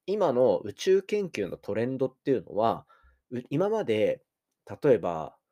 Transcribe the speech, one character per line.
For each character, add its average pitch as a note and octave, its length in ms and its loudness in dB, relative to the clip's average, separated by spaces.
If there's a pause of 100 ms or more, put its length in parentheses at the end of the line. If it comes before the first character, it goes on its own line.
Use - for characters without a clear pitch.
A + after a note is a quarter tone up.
今 F#3 260 0
の A#2+ 320 4
宇 G2 80 -10
宙 F#3+ 300 2
研 G#3 260 -4
究 G2 220 -6
の - 80 -10
ト - 160 -8
レ A2 100 0
ン C3 140 -4
ド C3 80 0
っ - 180 -8
て C#3+ 60 -2
い B2+ 80 2
う F2+ 40 -6
の D2 140 -10
は、 G2+ 300 0 (440)
う-、 A#2+ 100 -8 (100)
今 E3+ 180 0
ま G#3+ 160 -2
で、 G#2+ 380 0 (600)
例 C#3+ 120 6
え G#2 40 2
ば、 E2 380 -6 (160)